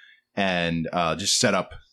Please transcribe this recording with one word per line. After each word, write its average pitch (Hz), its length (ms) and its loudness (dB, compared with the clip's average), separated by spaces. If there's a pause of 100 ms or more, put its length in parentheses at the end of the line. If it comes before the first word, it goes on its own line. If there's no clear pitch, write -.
(340)
and, 85 580 0
uh, 82 220 2
just 98 240 0
set 104 160 4
up - 160 -2 (220)